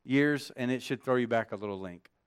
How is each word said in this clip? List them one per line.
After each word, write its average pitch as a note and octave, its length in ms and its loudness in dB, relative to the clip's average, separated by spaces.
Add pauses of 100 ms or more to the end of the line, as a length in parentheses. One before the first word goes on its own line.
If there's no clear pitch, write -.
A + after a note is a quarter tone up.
years, C#3 520 2
and B2+ 160 -2
it B2+ 100 -2
should - 220 -6
throw B2+ 120 2
you B2 120 2
back A2+ 240 0
a G#2+ 40 -6
little G2 240 -6
link. F2+ 300 -12 (180)